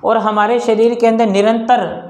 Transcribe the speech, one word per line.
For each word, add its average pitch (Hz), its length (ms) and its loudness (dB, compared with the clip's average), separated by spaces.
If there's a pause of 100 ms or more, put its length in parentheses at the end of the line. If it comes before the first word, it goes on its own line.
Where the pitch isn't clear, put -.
और 220 140 0
हमारे 214 420 0
शरीर 233 340 2
के 233 120 0
अंदर 226 220 2
निरंतर 220 580 0 (240)